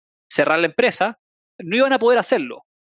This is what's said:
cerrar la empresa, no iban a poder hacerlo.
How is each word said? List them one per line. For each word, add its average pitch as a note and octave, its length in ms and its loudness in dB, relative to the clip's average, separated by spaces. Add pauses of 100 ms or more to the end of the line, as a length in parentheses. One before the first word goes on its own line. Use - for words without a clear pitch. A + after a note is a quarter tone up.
(320)
cerrar D3+ 280 0
la E3+ 80 0
empresa, A3 520 -2 (420)
no F3+ 140 -6
iban C4+ 160 2
a C4 80 2
poder A#3 200 4
hacerlo. E3 440 -4 (180)